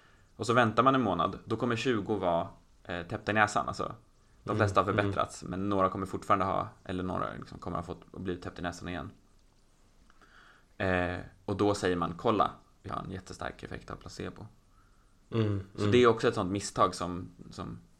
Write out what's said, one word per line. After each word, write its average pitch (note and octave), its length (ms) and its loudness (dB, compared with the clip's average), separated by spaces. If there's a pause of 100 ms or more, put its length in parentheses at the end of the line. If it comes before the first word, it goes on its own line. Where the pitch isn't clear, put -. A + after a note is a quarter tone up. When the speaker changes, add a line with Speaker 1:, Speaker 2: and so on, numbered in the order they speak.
(360)
Speaker 1:
Och G#2+ 100 -4
så A#2 80 2
väntar A#2 300 6
man C3+ 120 6
en C3 60 4
månad, F#2 440 0
då A2 100 -2
kommer A#2 200 -2
tjugo A2 400 0
vara, F2+ 320 2 (360)
eh, F2 240 -8
täppta G#2 240 -6
i G#2 40 2
näsan. G#2 320 4
Alltså, - 280 -6 (480)
de - 80 -10
Speaker 2:
Mm, G#2+ 80 0
Speaker 1:
flesta G2 220 4
har F#2 80 2
Speaker 2:
mm. G2 140 2
Speaker 1:
förbättrats, - 400 -2
men F#2+ 260 -4
några F#2+ 200 4
kommer F#2+ 160 -4
fortfarande F#2+ 400 0
ha, F#2 220 0 (160)
eller F#2 200 -4
några F#2 220 -2 (120)
liksom - 220 -14
kommer F2+ 180 -6
ha - 60 -4
fått, - 180 -10 (100)
och - 100 -12
blivit F#2 220 -6
täppt F2+ 160 -10
i - 20 -8
näsan F2 280 -8
igen. D#2+ 200 -8 (1700)
Eh, F#2 400 0 (280)
och G2+ 120 -2
då G#2 160 4
säger F#2 220 2
man: E2+ 220 -2
"Kolla, G#2+ 340 2 (320)
vi - 60 -12
har - 140 -4
en F2+ 80 -10
jättestark - 520 -10
effekt - 280 -12
av - 40 -10
placebo." - 500 -12 (840)
Speaker 2:
Mm, G#2 320 0 (120)
Speaker 1:
Så - 60 -12
Speaker 2:
mm. G#2 100 4
Speaker 1:
det B2 120 8
är A#2+ 40 8
också A#2 200 4
ett A2+ 80 2
sånt F#2+ 160 0
misstag G2+ 440 0
som, F2 340 -6 (220)
som A2 280 -10 (200)